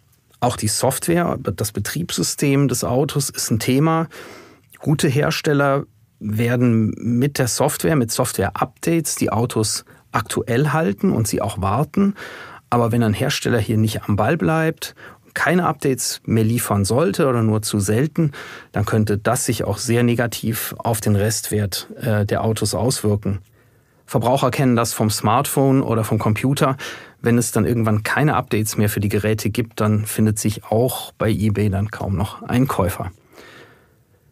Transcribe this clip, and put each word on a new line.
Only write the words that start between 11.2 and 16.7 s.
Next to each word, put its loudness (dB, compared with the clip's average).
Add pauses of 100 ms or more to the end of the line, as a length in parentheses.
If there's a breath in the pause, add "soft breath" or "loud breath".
sie -2
auch -4
warten. 0 (540 loud breath)
Aber 2
wenn 2
ein 2
Hersteller 0
hier 0
nicht 0
am 0
Ball 2
bleibt, -2 (400 loud breath)
keine 2
Updates -2
mehr 2
liefern 0